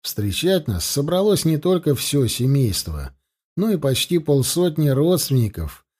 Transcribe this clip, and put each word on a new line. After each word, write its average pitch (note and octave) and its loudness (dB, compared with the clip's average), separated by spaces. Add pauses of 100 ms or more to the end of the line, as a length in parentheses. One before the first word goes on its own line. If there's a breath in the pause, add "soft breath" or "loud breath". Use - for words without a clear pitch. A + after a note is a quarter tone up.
Встречать D3+ -2
нас F#2 -2
собралось F3+ 0
не D#3+ 2
только D#3+ 0
всё C3+ 0
семейство, G#2 -2 (400)
но G#3+ 0
и F#3 0
почти C#3 0
полсотни D3+ 2
родственников C3 0 (140)